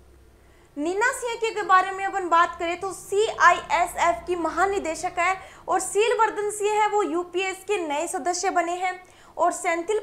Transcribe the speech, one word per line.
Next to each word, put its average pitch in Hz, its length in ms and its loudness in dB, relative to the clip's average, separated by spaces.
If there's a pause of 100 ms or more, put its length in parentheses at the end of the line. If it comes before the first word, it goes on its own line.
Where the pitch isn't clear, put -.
(760)
नीना 381 360 2
सिंह 480 320 -6
के 415 200 -2
बारे 370 260 4
में 381 140 -6
अपन 381 240 -2
बात 339 300 4
करें 349 220 -4
तो 381 120 -6
सीआईएसएफ़ 339 1300 2
की 359 120 -2
महानिदेशक 330 800 -2
है। 359 180 2 (320)
और 370 140 2
शीलवर्धन 427 720 2
सिंह 415 200 0
है, 415 160 4
वो 403 160 2
यूपीएस 349 600 -4
के 381 240 -2
नए 294 200 -2
सदस्य 349 440 -2
बने 349 240 0
हैं। 359 240 -4 (360)
और 339 160 2
सेंथिल 339 500 0